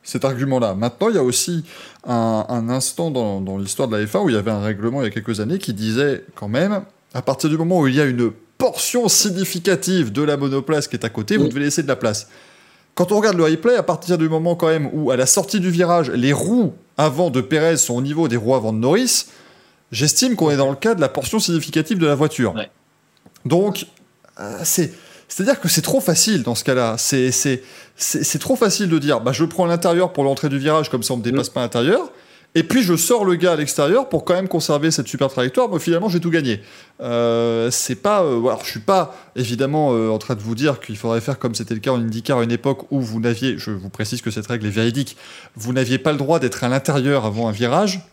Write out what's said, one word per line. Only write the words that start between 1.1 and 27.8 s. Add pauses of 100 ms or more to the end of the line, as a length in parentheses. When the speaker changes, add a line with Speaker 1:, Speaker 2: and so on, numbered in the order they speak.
Speaker 1:
y
a
aussi (400)
un,
un
instant
dans,
dans
l'histoire
de
la
F
un
où
il
y
avait
un
règlement
il
y
a
quelques
années
qui
disait (100)
quand
même, (320)
à
partir
du
moment
où
il
y
a
une (280)
portion
significative
de
la
monoplace
qui
est
à
côté,
vous
Speaker 2:
Oui.
Speaker 1:
devez
laisser
de
la
place. (680)
Quand
on
regarde
le
replay,
à
partir
du
moment
quand
même
où,
à
la
sortie
du
virage,
les
roues (240)
avant
de
Pérez
sont
au
niveau
des
roues
avant
de
Norris, (680)
j'estime
qu'on
est
dans
le
cas
de
la
portion
significative
de
la
voiture.
Speaker 2:
Ouais. (760)
Speaker 1:
Donc, (520)
euh,
c'est... (360)
c'est-à-dire
que
c'est
trop
facile
dans
ce
cas-là.
C'est,
c'est, (340)